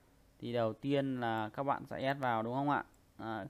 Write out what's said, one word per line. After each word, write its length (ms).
thì 120
đầu 200
tiên 480
là 320
các 100
bạn 280
sẽ 160
add 140
vào 220
đúng 120
không 160
ạ? 140
À, 320